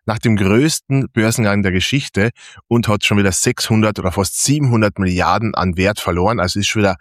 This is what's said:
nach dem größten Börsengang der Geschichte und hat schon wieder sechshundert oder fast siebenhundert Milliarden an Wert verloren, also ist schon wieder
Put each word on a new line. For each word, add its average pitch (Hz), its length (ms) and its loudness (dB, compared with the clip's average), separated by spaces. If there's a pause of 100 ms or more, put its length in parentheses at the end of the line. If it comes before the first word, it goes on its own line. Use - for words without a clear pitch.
nach 110 120 -2
dem 110 200 2
größten 127 760 0
Börsengang 107 500 0
der 95 120 0
Geschichte 107 560 -2 (400)
und 117 180 2
hat 104 160 0
schon 104 140 0
wieder 98 160 2
sechshundert 107 680 0
oder 92 140 -4
fast - 280 -2
siebenhundert 120 560 0
Milliarden 90 560 0
an 90 220 -2
Wert 98 240 0
verloren, 92 400 0
also 92 180 -2
ist 101 100 -2
schon 107 160 0
wieder 92 180 2